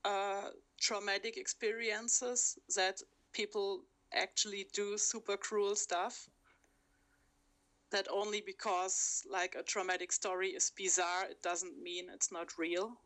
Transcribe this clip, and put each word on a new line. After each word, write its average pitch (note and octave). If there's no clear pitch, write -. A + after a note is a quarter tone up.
uh, G3+
traumatic G#3
experiences, A#3
that F#3+
people G2
actually G3
do G3+
super G#3
cruel G#3
stuff, F#3
that G3
only G#3
because, F#3+
like, F3
a E3+
traumatic F#3
story F#3+
is -
bizarre, F#3
it -
doesn't F3
mean F3+
it's -
not E3+
real. F3+